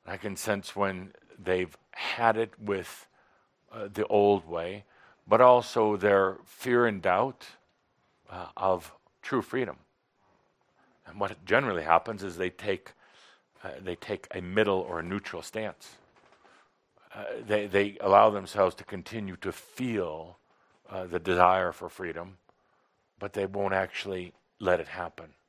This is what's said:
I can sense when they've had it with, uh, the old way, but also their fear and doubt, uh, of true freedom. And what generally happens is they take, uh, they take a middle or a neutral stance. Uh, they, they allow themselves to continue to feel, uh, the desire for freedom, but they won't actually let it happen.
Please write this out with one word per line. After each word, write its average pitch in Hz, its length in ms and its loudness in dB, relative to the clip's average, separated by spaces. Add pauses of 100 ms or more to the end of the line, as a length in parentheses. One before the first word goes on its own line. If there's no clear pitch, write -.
I 95 120 -10
can 98 180 -8
sense 101 400 -4
when 95 380 -4 (240)
they've 92 380 -2 (160)
had 113 460 0
it 113 220 -2
with, 101 480 -6 (640)
uh, 107 200 -12
the 104 160 -2
old 101 400 4
way, 85 360 -8 (440)
but 113 140 6
also 120 540 6
their 98 500 4
fear 120 400 0
and 101 160 -2
doubt, 98 440 0 (840)
uh, 90 180 -12 (100)
of 92 360 -2 (280)
true 127 200 -2
freedom. 117 360 -6 (1300)
And 92 140 -18
what 95 260 -4
generally 104 380 0
happens 92 400 2
is 85 140 -10
they 92 120 -4
take, 98 440 -8 (720)
uh, 95 60 -12 (120)
they 90 140 -8
take - 360 -10
a 92 100 -8
middle 98 380 0
or 85 200 -6
a 80 40 -6
neutral 90 380 -8
stance. - 560 -12 (1160)
Uh, 104 100 -14 (220)
they, 104 220 0
they 101 340 0
allow 104 280 8
themselves 95 460 0
to - 80 -20
continue 98 540 -10
to 95 140 -8
feel, 90 840 -6 (520)
uh, 92 160 -10
the 87 140 -4
desire 90 520 4
for 85 180 -14
freedom, 87 480 -12 (840)
but 101 140 -10
they 98 120 -2
won't 98 280 -4
actually 92 600 -4 (260)
let 90 200 2
it 80 80 -8
happen. 82 460 -12 (160)